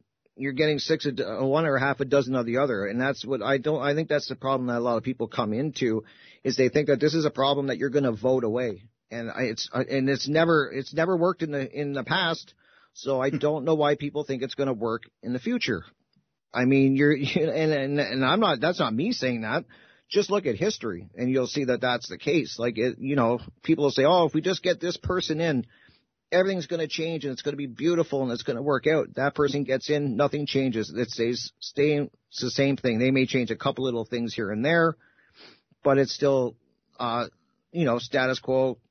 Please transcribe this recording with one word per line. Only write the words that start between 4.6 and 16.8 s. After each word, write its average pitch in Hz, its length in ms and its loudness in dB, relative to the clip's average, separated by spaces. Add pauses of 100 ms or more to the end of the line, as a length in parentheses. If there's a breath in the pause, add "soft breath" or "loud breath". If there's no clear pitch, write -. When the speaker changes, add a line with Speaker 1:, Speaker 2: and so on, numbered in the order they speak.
Speaker 1:
that 120 120 0
a - 0 -
lot 120 180 2
of 110 60 -2
people 127 240 -4
come 107 260 -2
into, 120 500 -2 (400 loud breath)
is 131 140 -2
they 127 120 4
think 151 180 2
that 139 120 2
this 147 140 2
is 160 120 0
a 147 60 0
problem 139 360 0
that 131 100 -4
you're 131 120 -2
gonna 135 220 2
vote 123 320 2
away. 110 400 -2 (280)
And 117 200 -8
I, 127 120 -4
it's, 113 300 -4
uh, 127 160 0
and 135 200 0
it's 135 180 0
never, 160 440 4
it's 127 220 -8
never 170 220 2
worked 175 280 0
in 156 80 -4
the, 139 180 -4 (100)
in 143 140 -4
the 135 100 -4
past. 165 500 -2 (400 soft breath)
So 131 280 -2
I 135 80 2
Speaker 2:
Hmm. 151 80 -2
Speaker 1:
don't 147 280 0
know 160 100 4
why 147 200 4
people 147 280 -6
think 131 180 -6
it's 131 140 -6
gonna 135 180 -2
work 113 300 -4 (180)
in 120 120 -6
the 127 60 -4
future. 131 460 -2 (680)
I 123 120 0
mean, 135 300 6